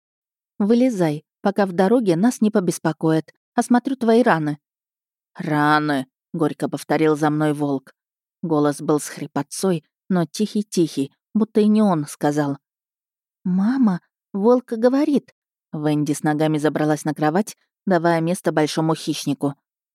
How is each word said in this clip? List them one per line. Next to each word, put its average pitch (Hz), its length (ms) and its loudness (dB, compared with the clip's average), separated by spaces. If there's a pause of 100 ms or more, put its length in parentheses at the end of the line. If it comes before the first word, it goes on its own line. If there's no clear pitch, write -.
(600)
«Вылезай, 202 640 2 (160)
пока 202 240 0
в 190 80 -6
дороге 190 440 2
нас 226 260 0
не 214 80 2
побеспокоят. 160 840 -2 (220)
Осмотрю 240 420 0
твои 226 260 2
раны». 160 360 0 (760)
«Раны», — 151 720 0 (280)
горько 147 340 -2
повторил 151 480 0
за 151 140 0
мной 151 240 0
волк. 143 400 -6 (480)
Голос 147 400 0
был 147 180 0
с - 80 -12
хрипотцой, 151 760 -4 (260)
но 180 160 0
тихий-тихий, 175 840 -4 (200)
будто 214 300 0
и 208 40 4
не 214 140 4
он 175 260 0
сказал. 147 520 -2 (840)
«Мама, 196 600 0 (320)
волк 240 380 0
говорит». 262 600 0 (400)
Венди 151 400 -2
с 143 100 -6
ногами 156 360 0
забралась 151 480 0
на 151 80 -4
кровать, 156 420 -2 (300)
давая 170 340 2
место 165 320 -2
большому 160 420 0
хищнику. 143 600 -6 (400)